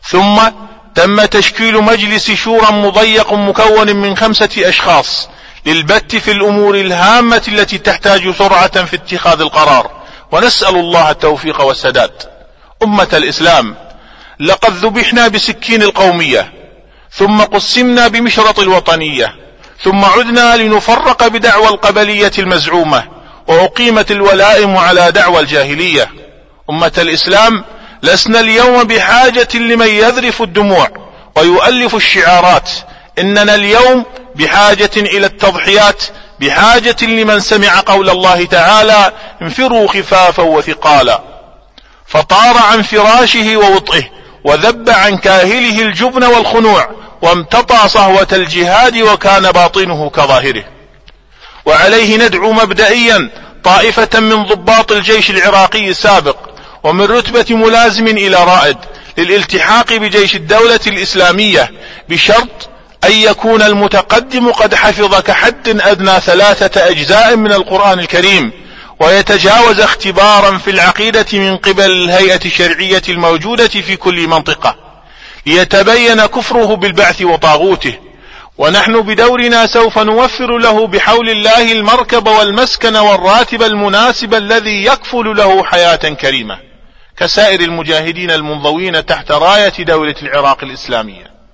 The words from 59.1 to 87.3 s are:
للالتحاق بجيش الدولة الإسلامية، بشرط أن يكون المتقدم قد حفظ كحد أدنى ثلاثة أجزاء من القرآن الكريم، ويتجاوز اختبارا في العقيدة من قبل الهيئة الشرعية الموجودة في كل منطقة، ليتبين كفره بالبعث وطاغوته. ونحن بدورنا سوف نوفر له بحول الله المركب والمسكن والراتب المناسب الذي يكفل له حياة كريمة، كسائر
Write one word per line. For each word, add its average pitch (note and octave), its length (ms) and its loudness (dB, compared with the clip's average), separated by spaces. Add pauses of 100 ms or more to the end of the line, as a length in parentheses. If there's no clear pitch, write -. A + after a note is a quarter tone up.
للالتحاق G3 760 0
بجيش G3+ 420 -2
الدولة G#3+ 520 0
الإسلامية، F#3 840 0 (380)
بشرط G#3+ 600 -2 (340)
أن - 80 2
يكون A3 500 0
المتقدم G#3+ 880 0
قد G#3+ 240 0
حفظ G3+ 400 0
كحد G#3 680 -2
أدنى F#3+ 380 2
ثلاثة F#3+ 720 2
أجزاء G3 460 2
من G#3+ 160 0
القرآن F#3+ 480 0
الكريم، F3 520 0 (480)
ويتجاوز G3 800 2
اختبارا G3+ 800 2
في G3 140 -6
العقيدة G3 640 0
من G3 240 -2
قبل F#3+ 340 0
الهيئة F#3 540 0
الشرعية F3+ 640 -2
الموجودة F3 580 0
في F#3+ 280 -6
كل F3 320 -4
منطقة، D3+ 480 -2 (680)
ليتبين G#3+ 800 2
كفره A3 500 -2
بالبعث F3+ 460 -2
وطاغوته. D#3+ 720 0 (640)
ونحن G3+ 440 0
بدورنا A#3 680 0
سوف A3+ 320 0
نوفر A#3+ 580 -2
له A3+ 300 0
بحول A3 420 -2
الله A3+ 420 0
المركب A3+ 560 0
والمسكن G#3+ 680 -2
والراتب G#3+ 680 0
المناسب G#3+ 720 -2
الذي G#3+ 520 -2
يكفل A#3 520 -4
له F#3+ 260 2
حياة F3 320 2
كريمة، C3+ 640 -6 (580)
كسائر F#3+ 420 0